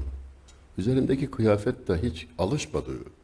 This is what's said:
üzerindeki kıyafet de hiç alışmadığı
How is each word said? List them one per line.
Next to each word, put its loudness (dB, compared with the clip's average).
üzerindeki 2
kıyafet 2
de 2
hiç -4
alışmadığı -2